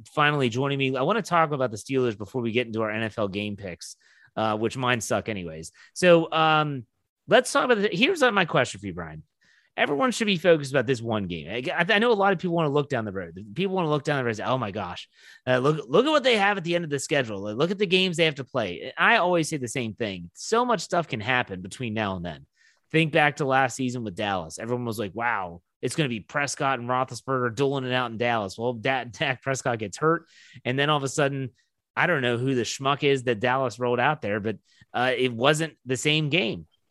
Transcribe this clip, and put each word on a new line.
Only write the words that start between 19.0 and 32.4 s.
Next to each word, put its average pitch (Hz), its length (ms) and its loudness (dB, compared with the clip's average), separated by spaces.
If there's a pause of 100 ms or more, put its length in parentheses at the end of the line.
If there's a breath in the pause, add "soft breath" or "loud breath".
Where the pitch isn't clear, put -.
always 175 320 2
say 165 80 -4
the 127 100 -4
same 113 280 -4
thing. 92 400 -6
So 240 320 0
much 220 160 0
stuff 175 260 -2
can 117 120 -4
happen 110 420 -2
between 107 320 -8
now 104 220 0
and 87 80 -8
then. 73 200 -10 (480)
Think 160 200 2
back 147 240 2
to 151 100 -2
last 131 300 2
season 123 280 -4
with 101 100 -8
Dallas. 95 460 -4
Everyone 123 240 -4
was 113 160 -6
like, 101 120 -6
"Wow, 101 480 -4 (220)
it's 131 140 -4
gonna 151 120 0
be 117 120 -6
Prescott 135 580 -2
and 120 100 -8
Roethlisberger 127 680 -2
dueling 139 280 0
it 123 80 -2
out 123 200 0
in 113 40 -8
Dallas." 113 400 0
Well, 120 180 -2
Da-, 120 360 -2
Dak 131 320 -4
Prescott 127 380 -2
gets 101 160 -8
hurt, 160 300 0 (380 soft breath)
and 127 140 0
then 143 100 2
all 151 100 2
of 135 40 -2
a 135 60 -4
sudden, 135 420 -2 (460)
I 143 100 4
don't 160 160 0
know 120 160 2
who 131 160 0